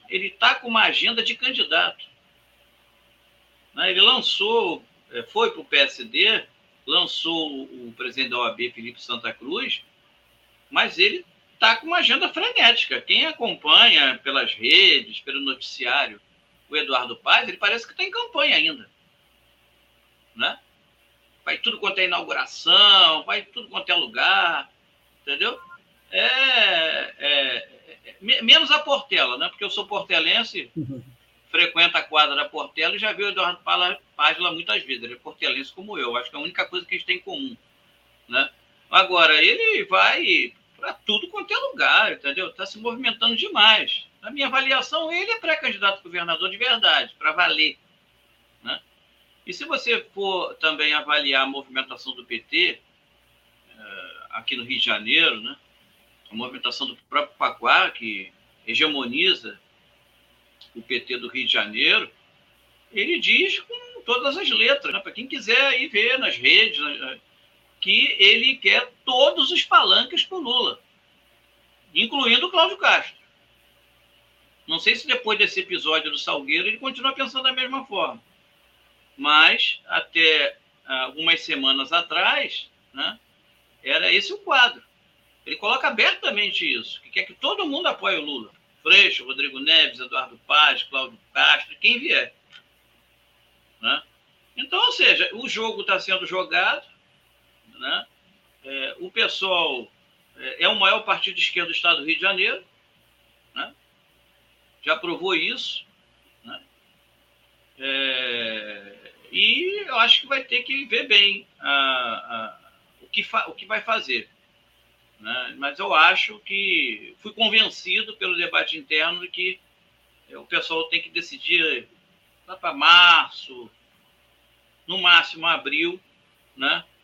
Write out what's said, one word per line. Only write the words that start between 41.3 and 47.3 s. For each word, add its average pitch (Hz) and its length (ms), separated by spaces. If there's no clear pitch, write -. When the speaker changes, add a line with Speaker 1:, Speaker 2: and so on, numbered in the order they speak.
Speaker 1:
é 453 40
lugar, 202 560
entendeu? 143 380
Tá 190 140
se 214 140
movimentando 233 560
demais. 220 720
Na 214 100
minha 277 160
avaliação, 269 640
ele 381 200
é 453 80
pré-candidato 226 600
a - 40
governador 170 460
de 190 80
verdade, 175 600
pra - 140